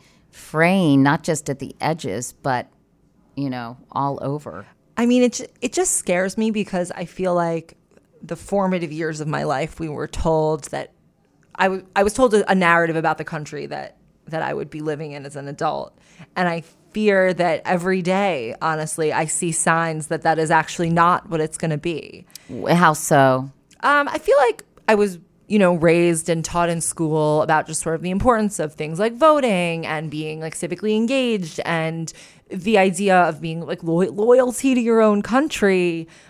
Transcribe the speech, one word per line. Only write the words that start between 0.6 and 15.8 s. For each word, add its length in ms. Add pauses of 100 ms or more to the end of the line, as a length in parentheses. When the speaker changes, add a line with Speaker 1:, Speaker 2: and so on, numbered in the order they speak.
Speaker 1:
not 200
just 260
at 100
the 220
edges, 520
but, 340 (680)
you 140
know, 280 (140)
all 300
over. 440 (320)
Speaker 2:
I 80
mean, 180
it 100
ju-, 140 (140)
it 120
just 240
scares 400
me 140
because 400
I 140
feel 280
like 420 (460)
the 160
formative 560
years 260
of 80
my 160
life, 360
we 100
were 180
told 580
that 260 (640)
I 100
w-, 200 (100)
I 80
was 100
told 200
a, 160
a 60
narrative 400
about 220
the 80
country 420
that, 300 (300)
that 140
I 120
would 160
be 100
living 320
in 140
as 100
an 140
adult. 480 (380)